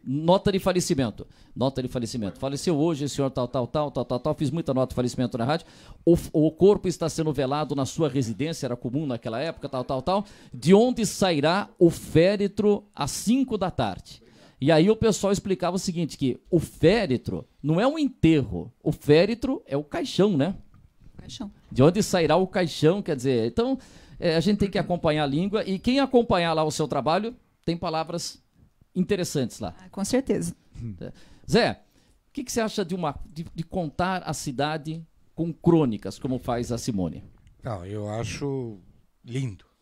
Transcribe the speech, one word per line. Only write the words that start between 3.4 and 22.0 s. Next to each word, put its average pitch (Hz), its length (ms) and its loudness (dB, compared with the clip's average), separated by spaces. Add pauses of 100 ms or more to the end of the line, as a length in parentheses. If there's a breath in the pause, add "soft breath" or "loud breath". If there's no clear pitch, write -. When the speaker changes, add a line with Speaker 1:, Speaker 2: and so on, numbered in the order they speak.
Speaker 1:
tal, 123 200 -2
tal, 147 240 -2
tal, 127 160 -4
tal, 123 120 -4
tal. 151 160 -2
Fiz 139 160 -2
muita 139 220 -2
nota 127 200 2
de - 20 -14
falecimento 127 420 -2
na 113 80 -2
rádio. 151 220 -2 (360 loud breath)
O 170 140 6
f-, - 160 -6
o 156 180 4
corpo 185 380 4
está 165 220 -2
sendo 156 200 -2
velado 143 460 -2
na 139 80 0
sua 156 240 -2
residência, 139 580 -4
era 120 80 -4
comum 127 300 -4
naquela 117 340 -6
época, 156 300 -6
tal, 127 160 -6
tal, 131 160 -4
tal. 196 240 0 (260 loud breath)
De 127 220 4
onde 240 320 6
sairá 180 640 0 (100)
o 170 120 6
féretro 202 1040 2
às 143 160 -4
cinco 247 480 0
da 180 120 -2
tarde? - 520 -6 (360 soft breath)
E 139 140 4
aí 160 180 6
o 220 60 4
pessoal 208 340 2
explicava 185 460 -2
o - 20 -2
seguinte: 170 380 -4
que 127 240 -2 (100)
o 175 80 4
féretro 147 880 2 (160)
não 156 160 2
é 226 80 2
um 311 120 0
enterro, 139 720 2 (100)
o - 100 0
féretro 226 760 2
é 135 100 -6
o 147 80 -4
caixão, 214 540 0
né? 170 180 0 (640)
Speaker 2:
Caixão. - 340 -14 (180)
Speaker 1:
De 117 120 2
onde 180 200 6